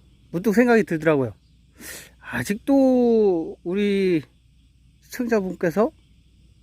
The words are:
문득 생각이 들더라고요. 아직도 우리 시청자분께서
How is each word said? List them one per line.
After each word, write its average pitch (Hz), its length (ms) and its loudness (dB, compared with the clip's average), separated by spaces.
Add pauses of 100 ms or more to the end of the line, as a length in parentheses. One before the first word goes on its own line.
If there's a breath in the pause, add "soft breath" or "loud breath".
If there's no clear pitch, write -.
(320)
문득 185 240 -2
생각이 233 280 4
들더라고요. 151 520 -2 (840 loud breath)
아직도 233 1400 0
우리 190 600 0 (800)
시청자분께서 202 880 -2 (720)